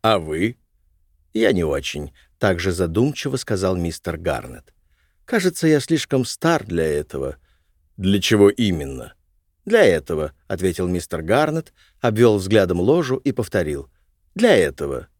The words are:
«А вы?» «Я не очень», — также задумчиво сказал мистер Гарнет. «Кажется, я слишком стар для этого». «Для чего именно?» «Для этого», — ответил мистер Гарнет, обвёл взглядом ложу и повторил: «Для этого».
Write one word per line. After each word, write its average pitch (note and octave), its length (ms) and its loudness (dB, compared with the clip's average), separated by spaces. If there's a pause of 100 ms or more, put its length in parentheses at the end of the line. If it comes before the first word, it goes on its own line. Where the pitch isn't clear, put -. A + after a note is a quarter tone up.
«А A2 180 2
вы?» E2 380 -4 (760)
«Я A2 180 2
не F#2 120 2
очень», — C#2+ 500 -6 (260)
также F#2 320 0
задумчиво G#2 640 -2
сказал F#2+ 400 -2
мистер E2+ 420 -6
Гарнет. B1 560 -8 (560)
«Кажется, F#3 380 0
я D3+ 140 4
слишком C3+ 440 -2
стар D#3+ 400 -2
для E2+ 200 -2
этого». D2 520 -4 (600)
«Для F#2+ 220 2
чего G2+ 300 6
именно?» D2 640 -4 (500)
«Для G#3+ 200 4
этого», — D#2 480 0 (160)
ответил F#2 400 -2
мистер F2 340 -4
Гарнет, D3+ 520 -2 (260)
обвёл A2+ 380 4
взглядом F#2+ 420 2
ложу C3 380 2
и C3+ 140 -4
повторил: D#2 600 -4 (420)
«Для G#3 220 4
этого». C#2+ 520 0 (120)